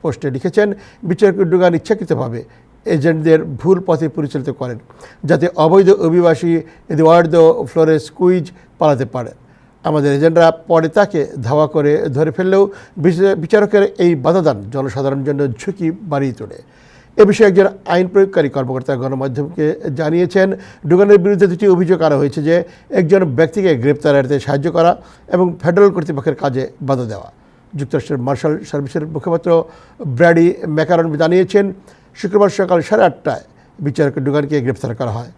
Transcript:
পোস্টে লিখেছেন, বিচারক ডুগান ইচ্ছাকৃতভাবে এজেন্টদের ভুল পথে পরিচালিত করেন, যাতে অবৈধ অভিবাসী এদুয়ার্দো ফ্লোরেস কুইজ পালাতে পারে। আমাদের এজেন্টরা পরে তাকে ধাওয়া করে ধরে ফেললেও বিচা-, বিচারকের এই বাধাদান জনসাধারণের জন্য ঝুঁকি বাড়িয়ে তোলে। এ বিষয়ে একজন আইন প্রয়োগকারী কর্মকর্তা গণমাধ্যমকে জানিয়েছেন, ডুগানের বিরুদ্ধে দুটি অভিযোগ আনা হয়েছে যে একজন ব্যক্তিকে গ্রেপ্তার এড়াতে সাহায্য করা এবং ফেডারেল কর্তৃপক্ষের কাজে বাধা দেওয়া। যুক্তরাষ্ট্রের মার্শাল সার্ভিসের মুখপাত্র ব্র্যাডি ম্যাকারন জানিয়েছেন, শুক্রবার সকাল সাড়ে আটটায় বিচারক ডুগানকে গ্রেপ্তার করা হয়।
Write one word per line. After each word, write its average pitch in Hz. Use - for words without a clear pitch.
পোস্টে 147
লিখেছেন, 190
বিচারক 185
ডুগান 180
ইচ্ছাকৃতভাবে 131
এজেন্টদের 160
ভুল 185
পথে 160
পরিচালিত 135
করেন, 123
যাতে 156
অবৈধ 185
অভিবাসী 170
এদুয়ার্দো 165
ফ্লোরেস 160
কুইজ 180
পালাতে 139
পারে। 120
আমাদের 147
এজেন্টরা 165
পরে 165
তাকে 196
ধাওয়া 147
করে 147
ধরে 156
ফেললেও 190
বিচা-, 185
বিচারকের 208
এই 175
বাধাদান 156
জনসাধারণের 135
জন্য 139
ঝুঁকি 180
বাড়িয়ে 139
তোলে। -
এ 214
বিষয়ে 214
একজন 190
আইন 185
প্রয়োগকারী 196
কর্মকর্তা 131
গণমাধ্যমকে 135
জানিয়েছেন, 175
ডুগানের 196
বিরুদ্ধে 202
দুটি 180
অভিযোগ 175
আনা 147
হয়েছে 143
যে 165
একজন 185
ব্যক্তিকে 170
গ্রেপ্তার 143
এড়াতে 139
সাহায্য 139
করা 170
এবং 180
ফেডারেল 190
কর্তৃপক্ষের 147
কাজে 131
বাধা 127
দেওয়া। 98
যুক্তরাষ্ট্রের 139
মার্শাল 143
সার্ভিসের 143
মুখপাত্র 165
ব্র্যাডি 170
ম্যাকারন 165
জানিয়েছেন, 185
শুক্রবার 202
সকাল 185
সাড়ে 214
আটটায় -
বিচারক 143
ডুগানকে 143
গ্রেপ্তার 120
করা 120
হয়। 123